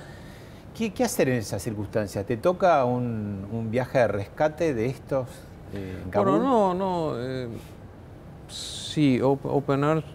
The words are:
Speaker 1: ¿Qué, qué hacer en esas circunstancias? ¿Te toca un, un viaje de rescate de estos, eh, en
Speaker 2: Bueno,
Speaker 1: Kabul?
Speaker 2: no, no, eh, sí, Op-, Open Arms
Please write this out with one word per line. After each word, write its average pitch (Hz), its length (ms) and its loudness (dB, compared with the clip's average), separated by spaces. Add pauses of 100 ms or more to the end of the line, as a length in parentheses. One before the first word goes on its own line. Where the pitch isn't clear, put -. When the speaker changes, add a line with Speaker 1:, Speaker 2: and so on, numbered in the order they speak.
(720)
Speaker 1:
¿Qué, 220 200 -4
qué 254 100 0
hacer 190 240 2
en 127 80 4
esas 107 260 -2
circunstancias? 104 640 -2
¿Te 120 120 -2
toca 175 480 4
un, 110 680 -2
un 113 180 -4
viaje 123 280 0
de 117 100 6
rescate 151 680 0
de 110 120 0
estos, 131 420 -2 (460)
eh, 95 280 -8
en 90 100 -8
Speaker 2:
Bueno, 196 200 4
Speaker 1:
Kabul? 214 120 4
Speaker 2:
no, 220 300 6
no, 180 440 0
eh, 127 320 -4 (960)
sí, - 720 0
Op-, 135 280 2
Open 139 360 2
Arms 156 320 2